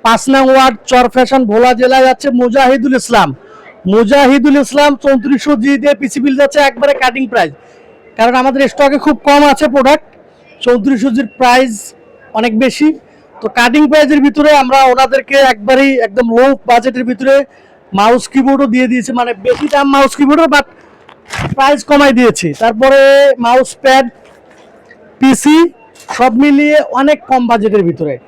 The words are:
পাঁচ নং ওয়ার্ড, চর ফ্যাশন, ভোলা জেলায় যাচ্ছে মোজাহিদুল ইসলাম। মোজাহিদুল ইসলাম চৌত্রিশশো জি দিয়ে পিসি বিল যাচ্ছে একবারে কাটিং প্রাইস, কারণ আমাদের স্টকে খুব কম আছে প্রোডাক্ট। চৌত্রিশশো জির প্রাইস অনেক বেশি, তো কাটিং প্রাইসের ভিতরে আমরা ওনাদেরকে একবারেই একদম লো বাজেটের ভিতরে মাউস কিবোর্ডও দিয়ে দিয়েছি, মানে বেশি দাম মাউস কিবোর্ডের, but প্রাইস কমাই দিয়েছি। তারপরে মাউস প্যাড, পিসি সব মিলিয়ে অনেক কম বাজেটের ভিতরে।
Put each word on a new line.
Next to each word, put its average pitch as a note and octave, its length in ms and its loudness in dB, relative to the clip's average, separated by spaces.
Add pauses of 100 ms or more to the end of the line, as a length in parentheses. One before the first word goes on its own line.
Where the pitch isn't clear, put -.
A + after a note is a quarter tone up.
পাঁচ - 260 0
নং C4+ 200 2
ওয়ার্ড, C4 280 2 (100)
চর B3 220 2
ফ্যাশন, B3+ 360 0
ভোলা A#3+ 280 2
জেলায় B3+ 320 2
যাচ্ছে C4 260 0
মোজাহিদুল B3+ 680 0
ইসলাম। G3 400 -2 (500)
মোজাহিদুল C4+ 720 2
ইসলাম C#4+ 360 0
চৌত্রিশশো C#4 600 -2
জি C#4 220 -2
দিয়ে C#4+ 160 -2
পিসি C#4+ 260 -8
বিল C4 160 -2
যাচ্ছে C#4+ 240 0
একবারে C#4 340 0
কাটিং C4 340 -4
প্রাইস, G3 240 -4 (640)
কারণ A#3 180 0
আমাদের C4 340 0
স্টকে C#4+ 300 0
খুব D4 260 0
কম C#4+ 200 4
আছে C#4+ 240 0
প্রোডাক্ট। C4+ 360 0 (560)
চৌত্রিশশো B3 500 -2
জির A#3+ 160 -4
প্রাইস B3 680 -2 (380)
অনেক A3 260 -4
বেশি, C4+ 340 0 (480)
তো A3 80 -8
কাটিং B3 400 0
প্রাইসের D4+ 320 2
ভিতরে C#4+ 300 0
আমরা C4+ 340 2
ওনাদেরকে C4 500 0
একবারেই C4 680 0
একদম A3+ 380 -2
লো C4+ 280 2
বাজেটের A#3+ 380 -2
ভিতরে C4 400 0 (480)
মাউস G#3+ 360 0
কিবোর্ডও C4+ 380 0
দিয়ে B3+ 200 -2
দিয়েছি, B3 260 -4
মানে A#3+ 220 -4
বেশি B3 360 -4
দাম C#4 200 0
মাউস C#4 260 0
কিবোর্ডের, D4 300 2
but C#4+ 180 0 (880)
প্রাইস C4+ 300 0
কমাই C#4+ 280 2
দিয়েছি। A3 460 0
তারপরে A#3+ 380 0 (420)
মাউস B3 380 -2
প্যাড, C4 320 0 (1120)
পিসি D4+ 520 2 (420)
সব B3 220 0
মিলিয়ে D4 460 2
অনেক D4 480 -2
কম B3+ 180 0
বাজেটের G#3+ 360 0
ভিতরে। D#3+ 460 -6